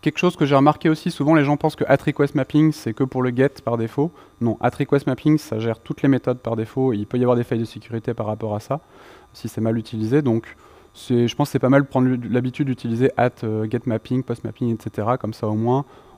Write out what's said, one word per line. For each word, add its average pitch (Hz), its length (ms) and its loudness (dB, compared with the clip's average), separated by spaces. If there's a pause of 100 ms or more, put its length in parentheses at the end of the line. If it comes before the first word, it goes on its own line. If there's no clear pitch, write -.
quelque - 160 -2
chose 180 160 2
que 160 100 -2
j'ai 139 120 4
remarqué 147 320 4
aussi, 160 220 0
souvent 151 240 2
les 147 100 4
gens 147 120 2
pensent 156 200 -2
que - 100 -4
at 135 180 4
request 143 300 0
mapping, 151 380 2
c'est - 220 -6
que 139 100 -2
pour 127 180 -2
le 127 80 0
get 127 340 0
par 120 120 0
défaut. 127 340 -2 (300)
Non, 117 200 0
at 123 100 2
request 139 360 -2
mapping, 151 320 2
ça 110 220 -6
gère 113 180 -2
toutes - 240 -10
les 143 60 4
méthodes 127 300 0
par 113 180 -4
défaut, 127 360 -2
et 107 40 -2
il 104 100 -4
peut 127 120 -4
y 123 40 0
avoir 123 140 4
des 120 80 0
failles 117 160 -2
de 117 40 -4
sécurité 113 480 -8
par 113 140 -6
rapport 107 300 -4
à 104 40 -6
ça, 143 200 -6 (520)
si - 160 -12
c'est - 120 -8
mal 113 180 0
utilisé. 110 420 -2
Donc 113 360 -2 (380)
c'est, 120 340 2
je - 80 -6
pense 147 120 0
que - 40 -8
c'est 131 80 0
pas 131 80 2
mal 139 140 6
de 139 40 -6
prendre 131 220 0 (200)
l'habitude 127 380 -2
d'utiliser 123 500 -2
at, 123 140 2 (140)
euh, 110 260 -4
get 117 160 -4
mapping, 123 380 -2
post 117 180 -8
mapping, 117 320 -4
et 110 80 -4
cetera. 113 340 -2
Comme 107 180 -6
ça, - 120 -6
au 107 80 0
moins, 120 300 0 (340)